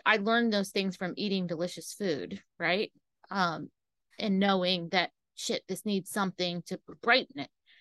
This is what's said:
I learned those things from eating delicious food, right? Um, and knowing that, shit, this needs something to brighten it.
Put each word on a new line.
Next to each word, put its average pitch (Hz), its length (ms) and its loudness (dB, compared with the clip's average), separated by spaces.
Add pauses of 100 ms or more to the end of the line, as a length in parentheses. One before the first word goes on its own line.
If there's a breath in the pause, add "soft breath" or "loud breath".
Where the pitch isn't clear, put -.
I 220 120 6
learned 226 360 4
those 196 160 2
things 190 260 -2
from 180 200 -6
eating 196 320 -2
delicious 170 460 -6
food, 175 480 -4 (180)
right? 175 320 0 (380)
Um, 170 400 -2 (480)
and 196 220 2
knowing 185 500 2
that, 180 220 0 (240)
shit, - 320 -6
this 185 180 -6
needs 202 240 -2
something 180 580 -2
to 180 120 -8 (220)
brighten - 380 2
it. 139 100 -10 (320 soft breath)